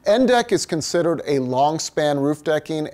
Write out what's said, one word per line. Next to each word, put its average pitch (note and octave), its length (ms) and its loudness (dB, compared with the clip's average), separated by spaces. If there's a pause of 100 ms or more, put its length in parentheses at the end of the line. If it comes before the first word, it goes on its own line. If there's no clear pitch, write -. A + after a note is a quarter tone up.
End A3+ 260 4
deck A#3+ 220 2
is E3+ 140 0
considered E3 600 -2
a C#3+ 100 2
long C3+ 400 0
span D3 400 -2
roof D3 260 -2
decking D#3 500 -2